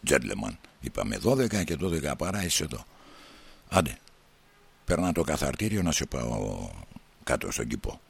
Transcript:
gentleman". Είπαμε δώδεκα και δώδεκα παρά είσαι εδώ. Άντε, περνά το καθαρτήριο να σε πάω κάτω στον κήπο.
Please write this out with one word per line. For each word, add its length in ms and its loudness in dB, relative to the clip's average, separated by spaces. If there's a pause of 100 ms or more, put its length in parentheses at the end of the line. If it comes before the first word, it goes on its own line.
gentleman". 460 2 (300)
Είπαμε 320 -2
δώδεκα 460 2
και 120 0
δώδεκα 420 0
παρά 280 -2
είσαι 200 0
εδώ. 200 -8 (840)
Άντε, 300 4 (880)
περνά 280 2
το 100 2
καθαρτήριο 600 0
να 100 2
σε 140 0
πάω 640 -2 (540)
κάτω 260 0
στον 160 -2
κήπο. 440 -6